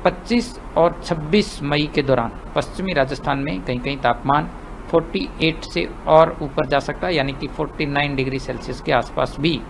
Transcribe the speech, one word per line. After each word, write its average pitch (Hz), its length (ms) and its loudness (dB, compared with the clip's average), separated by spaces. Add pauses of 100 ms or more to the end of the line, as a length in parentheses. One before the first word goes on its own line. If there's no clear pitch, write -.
पच्चीस - 560 0 (160)
और 165 280 4
छब्बीस 160 580 0
मई 147 320 0
के 151 80 4
दौरान 120 300 2 (240)
पश्चिमी 180 360 -2
राजस्थान 139 460 0
में 165 240 -4
कहीं-कहीं 131 340 -4
तापमान 139 540 2 (400)
फ़ोर्टी 170 380 0 (140)
एट 160 220 0
से - 240 -4 (180)
और 160 360 8
ऊपर 143 240 -2
जा 139 120 2
सकता 147 280 -2
है, 180 80 0
यानी 139 180 0
कि 139 140 -6
फ़ोर्टी 147 400 -4
नाइन 143 300 0
डिग्री 131 220 0
सेल्सियस 123 420 -8
के 147 120 0
आसपास 131 480 2
भी 147 300 2